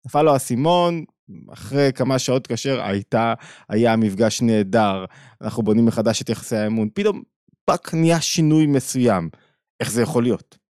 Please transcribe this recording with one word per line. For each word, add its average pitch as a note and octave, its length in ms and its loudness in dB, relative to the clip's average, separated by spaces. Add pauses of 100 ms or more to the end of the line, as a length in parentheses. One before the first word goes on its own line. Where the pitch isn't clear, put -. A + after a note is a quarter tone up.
נפל C#3+ 160 0
לו D#3 100 4
האסימון, E3 720 0 (480)
אחרי C#3 420 0
כמה C3 240 0
שעות C3 280 -2
כאשר B2+ 360 -4
הייתה, A2 520 -2 (340)
היה A2+ 280 2
מפגש G#2+ 460 0
נהדר, G#2 640 0 (360)
אנחנו A2 220 -6
בונים G#2+ 240 4
מחדש A2 360 0
את - 60 -10
יחסי A2+ 280 -6
האמון, G#2+ 380 -2
פתאום G3+ 280 -2 (420)
פאק - 300 -2
נהיה E3 260 2
שינוי D#3 460 2
מסוים. A#2+ 640 0 (520)
איך - 100 -4
זה A#2+ 120 0
יכול C#3 200 0
להיות? - 360 -4 (120)